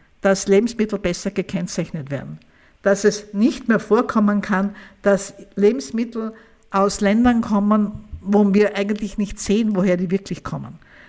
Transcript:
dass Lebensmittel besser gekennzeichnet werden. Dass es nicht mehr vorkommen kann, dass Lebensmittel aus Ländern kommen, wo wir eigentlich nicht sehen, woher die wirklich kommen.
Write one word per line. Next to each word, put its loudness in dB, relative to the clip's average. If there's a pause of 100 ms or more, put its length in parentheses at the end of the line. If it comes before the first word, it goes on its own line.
(200)
dass 0
Lebensmittel 2
besser -4
gekennzeichnet -6
werden. -10 (440)
Dass 2
es -2
nicht 0
mehr 2
vorkommen 2
kann, -2 (260)
dass 0 (220)
Lebensmittel -2 (380)
aus 0
Ländern 4
kommen, 0 (160)
wo 4
wir 4
eigentlich -4
nicht -6
sehen, 0
woher 2
die -4
wirklich -4
kommen. -12 (300)